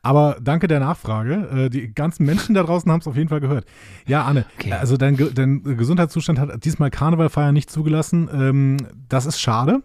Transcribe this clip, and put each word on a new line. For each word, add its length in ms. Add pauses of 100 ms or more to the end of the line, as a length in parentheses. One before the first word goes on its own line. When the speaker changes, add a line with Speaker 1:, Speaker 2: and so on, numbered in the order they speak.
Speaker 1:
Aber 400
danke 280
der 100
Nachfrage. 680 (160)
Äh, 60
die 220
ganzen 320
Menschen 300
da 80
draußen 280
haben's 180
auf 80
jeden 120
Fall 120
gehört. 240 (420)
Ja, 160
Arne, 220 (120)
Speaker 2:
Okay. 160
Speaker 1:
also 240
dein 200
Ge-, 180
dein 300 (120)
Gesundheitszustand 640
hat 260
diesmal 260
Karnevalfeiern 640
nicht 160
zugelassen. 640
Ähm, 440 (320)
das 180
ist 140
schade. 440